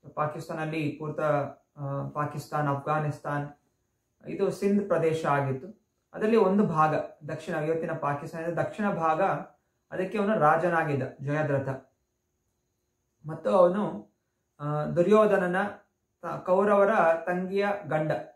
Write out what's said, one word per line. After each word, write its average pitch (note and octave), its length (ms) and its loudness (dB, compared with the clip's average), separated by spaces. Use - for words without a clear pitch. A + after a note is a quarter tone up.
ಪಾಕಿಸ್ತಾನಲ್ಲಿ D#3 840 -4
ಪೂರ್ತ, D3+ 220 -8
ಆ, C#3 300 -6
ಪಾಕಿಸ್ತಾನ್, D3 600 -4
ಅಫ್ಘಾನಿಸ್ತಾನ್, C#3+ 800 -4
ಇದು G3 220 -2
ಸಿಂಧ್ G3+ 380 0
ಪ್ರದೇಶ D#3+ 360 2
ಆಗಿತ್ತು. C#3 640 -2
ಅದರಲ್ಲಿ A3 240 2
ಒಂದು G3 300 4
ಭಾಗ, D#3 280 2
ದಕ್ಷಿಣ, - 260 -8
ಇವತ್ತಿನ E3 380 -2
ಪಾಕಿಸ್ತಾನದ D#3+ 640 -6
ದಕ್ಷಿಣ G3+ 360 -2
ಭಾಗ, D#3+ 320 0
ಅದಕ್ಕೆ F#3 280 -4
ಅವನು G#3 200 2
ರಾಜನಾಗಿದ್ದ D#3 640 2
ಜಯದ್ರಥ. C#3 720 -4
ಮತ್ತು D#3+ 240 -4
ಅವನು, F#3+ 640 2
ಆ, D3 240 -4
ದುರ್ಯೋಧನನ F#3 840 4
ತ-, - 760 -14
ಕೌರವರ G3+ 440 4
ತಂಗಿಯ F#3 420 -2
ಗಂಡ. D#3 240 0